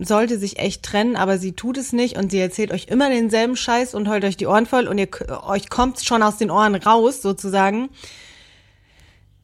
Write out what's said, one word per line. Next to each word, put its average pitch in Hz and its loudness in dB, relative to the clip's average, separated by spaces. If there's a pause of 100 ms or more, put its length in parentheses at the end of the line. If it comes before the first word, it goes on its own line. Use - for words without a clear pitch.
sollte 214 2
sich 196 -6
echt - -4
trennen, 220 0
aber 190 2
sie 185 -6
tut 247 -6
es 269 -8
nicht 240 0
und 190 -2
sie 196 0
erzählt 185 -2
euch - -6
immer 269 2
denselben 233 2
Scheiß 247 0
und 208 -2
heult 208 0
euch 196 0
die - -4
Ohren 190 4
voll 247 0
und 202 -2
ihr 196 0
k-, 147 -10
euch 196 -4
kommt's - -2
schon 226 2
aus 208 2
den 208 0
Ohren 208 4
raus, 226 4
sozusagen, 196 0 (1500)